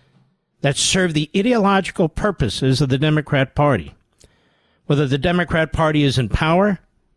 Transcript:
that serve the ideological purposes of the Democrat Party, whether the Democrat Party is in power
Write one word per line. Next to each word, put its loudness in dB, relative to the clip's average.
that 0
serve 0
the -2
ideological 0
purposes -2
of 2
the 0
Democrat 0
Party, 0
whether 0
the 0
Democrat 0
Party 0
is 0
in -2
power 2